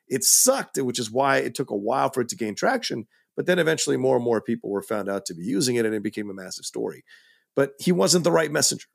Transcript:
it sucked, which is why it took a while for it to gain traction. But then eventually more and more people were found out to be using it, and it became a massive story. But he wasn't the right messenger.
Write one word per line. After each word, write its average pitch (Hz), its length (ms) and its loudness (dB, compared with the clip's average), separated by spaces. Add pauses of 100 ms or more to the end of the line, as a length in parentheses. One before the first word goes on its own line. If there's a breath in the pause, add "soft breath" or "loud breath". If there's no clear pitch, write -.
it 127 160 -2
sucked, - 540 2
which 127 200 -2
is 110 140 -6
why 135 260 4
it 131 160 -4
took 135 160 -6
a 110 60 -2
while 135 340 0
for 127 120 -2
it 117 80 -4
to 113 60 -4
gain 107 200 -4
traction. 226 500 -2 (300)
But 214 100 -4
then 180 140 2
eventually 151 360 2
more 127 200 4
and 120 80 0
more 117 180 2
people 113 280 -4
were 101 120 -2
found 101 260 -4
out 98 180 -4
to 92 80 -10
be 85 100 -12
using 123 320 0
it, 117 100 2
and 110 80 0
it 104 80 -4
became 107 260 -6
a 95 60 -10
massive 95 300 -14
story. 117 400 -8 (500 soft breath)
But 139 240 0
he 180 140 2
wasn't 180 320 4
the 170 80 4
right 160 180 4
messenger. 139 440 0